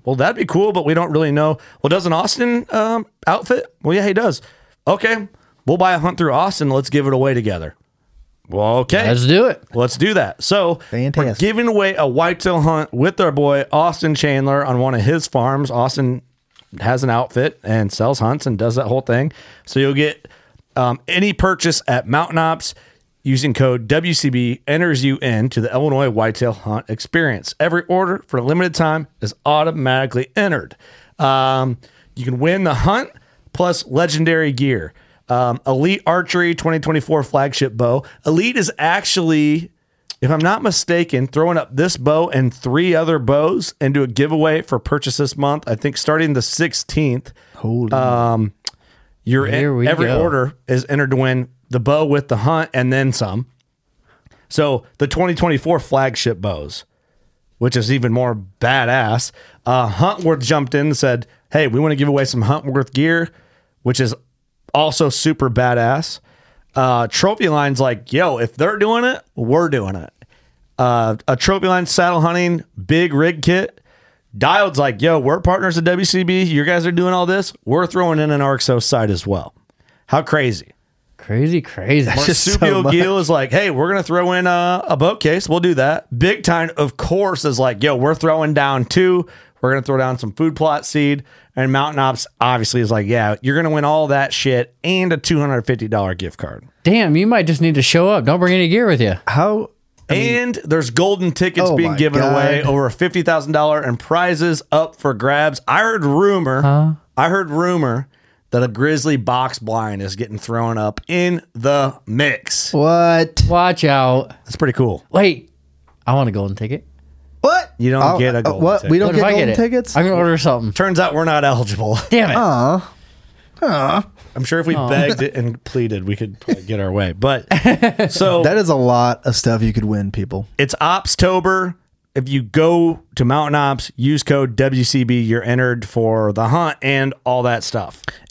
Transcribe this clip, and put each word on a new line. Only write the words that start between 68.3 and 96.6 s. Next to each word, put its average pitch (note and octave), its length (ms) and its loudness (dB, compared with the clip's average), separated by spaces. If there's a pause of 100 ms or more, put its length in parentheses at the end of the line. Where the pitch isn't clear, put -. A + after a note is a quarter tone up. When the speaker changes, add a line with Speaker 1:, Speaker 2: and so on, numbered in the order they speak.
Speaker 1:
if A#2 180 -4
they're F#3+ 220 0
doing A3 280 0
it, - 160 -2 (140)
we're C#3+ 340 0
doing G2+ 260 -2
it." E2+ 180 -14 (640)
Uh, A#2+ 380 2 (120)
a C3 80 0
Trophy F#3+ 320 0
Line F3+ 180 2
saddle F3 360 2
hunting F3 420 0 (220)
big E3 280 2
rig D#3 280 2
kit. F3+ 380 0 (580)
Diode's E3 420 2
like, B2+ 220 -2
"Yo, D#3+ 180 4
we're C#3 200 0
partners F3+ 380 0
at E3 80 0
W F3+ 200 2
C F#3 180 0
B. F#3 200 2
You D#3 200 2
guys E3 220 0
are F3 60 0
doing F3 220 0
all F3+ 120 0
this. F#3+ 280 -2 (120)
We're E3 220 0
throwing E3+ 320 0
in D3+ 120 0
an C#3+ 100 0
Arxo C3 400 0
sight A2+ 280 0
as F2+ 160 -4
well." F#2+ 280 -4 (540)
How D3 140 2
crazy? B2+ 480 -2 (480)
Speaker 2:
Crazy, D3 440 0
crazy. C3 460 0
Speaker 3:
That's C#3 180 0
just - 180 2
so F#3+ 60 0 (100)
Speaker 1:
Marsupial F#3 240 2
Speaker 3:
much. - 80 2
Speaker 1:
Gill F#3 280 2
is D#3 100 -2
like, C3+ 220 0
"Hey, F#3+ 180 0
we're D3 180 0
gonna F#3+ 160 -2
throw F3 300 0
in F3+ 140 0
a, F3 400 0
a D#3 100 0
boat F3+ 240 0
case. E3 260 0
We'll E3 140 0
do F3 140 2
that." C3+ 420 -2
Big F3+ 260 2
Time, E3 320 0
of D3 220 -2
course, F#3 480 -2
is B2+ 140 0
like, B2 240 0
"Yo, D3 120 2
we're C#3+ 200 2
throwing D#3 400 0
down C#3 300 2
two. F3+ 420 2 (340)
We're B2+ 100 0
gonna C3+ 120 -2
throw C3+ 140 -2
down C3 200 -2
some A2 160 -10
food D#3+ 220 -2
plot D3+ 300 0
seed." C#3+ 380 0 (320)
And C3 160 0
Mountain C#3+ 280 0
Ops C3 260 -2 (160)
obviously A#2+ 400 0
is G#2+ 100 -2
like, G#2+ 160 0
"Yeah, G#2+ 340 0
you're C3+ 140 -2
gonna E3 140 0
win D3+ 160 0
all D3+ 220 2
that C#3 260 0
shit B2 500 -2
and F#3 300 0
a D#3 40 0
two D#3 220 -2
hundred C#3 280 0
fifty A2+ 200 -4
dollar G2+ 280 0
gift F2 240 -10
card." - 280 -12 (160)